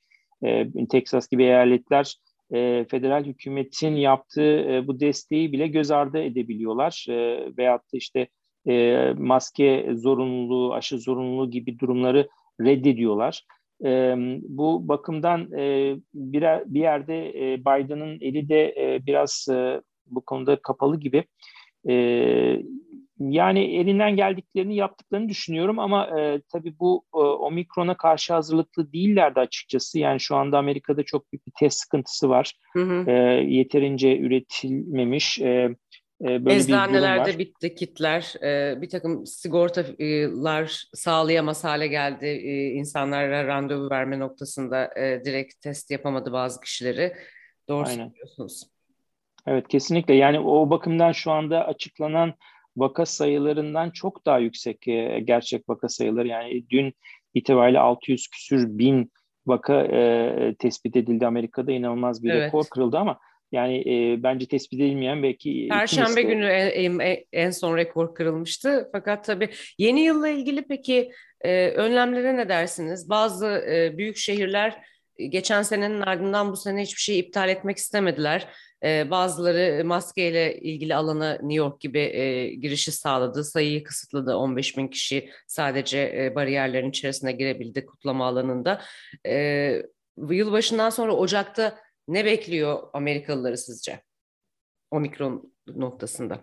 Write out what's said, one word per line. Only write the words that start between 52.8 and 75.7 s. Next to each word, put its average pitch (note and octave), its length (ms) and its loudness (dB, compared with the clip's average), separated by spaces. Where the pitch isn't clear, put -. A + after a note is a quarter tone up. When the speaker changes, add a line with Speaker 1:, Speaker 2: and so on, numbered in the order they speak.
Speaker 1:
sayılarından D3+ 840 0
çok - 360 -8
daha C#3 120 6
yüksek, A#2 500 -4
e, A2+ 360 -2
gerçek A#2+ 440 0
vaka A#2 200 -4
sayıları. A#2 400 -2
Yani A#2+ 420 -6
dün C3+ 220 2
itibariyle B2+ 440 6
altı B2 320 4
yüz B2 180 -2
küsür A#2+ 500 0
bin B2+ 340 4
vaka, C#3 360 2
e, A#2+ 760 2
tespit A#2+ 380 -2
edildi A#2 300 2
Amerika'da. A#2+ 460 -2
İnanılmaz B2 520 -4
bir A#2 60 0
Speaker 2:
Evet. D3+ 160 0
Speaker 1:
rekor D3+ 240 0
kırıldı B2+ 280 0
ama F#3+ 200 -2
yani, B2+ 340 0
e, A#2+ 360 0
bence B2+ 240 -2
tespit C3+ 340 -4
edilmeyen C#3 420 0
belki C3 420 -2
iki - 40 -4
Speaker 2:
Perşembe A3 400 2
Speaker 1:
misli. A#3 180 2
Speaker 2:
günü A3 200 2
en, F#3 520 2
en, F3 200 0
en F3 180 0
son E3+ 260 -2
rekor E3 380 -2
kırılmıştı. E3+ 800 -2
Fakat G3+ 320 -4
tabii G#3 240 -2
yeni A#3+ 220 4
yılla D#4 280 2
ilgili C#4+ 340 -2
peki, B3+ 500 -2
e, F3+ 280 2
önlemlere B3 680 0
ne A3+ 120 -2
dersiniz? F3 640 -4
Bazı, G#3+ 360 0
e, E3 520 0
büyük G#3 180 -6
şehirler, G3+ 640 -2
e, F3 100 -8
geçen F#3 360 0
senenin G#3 380 -2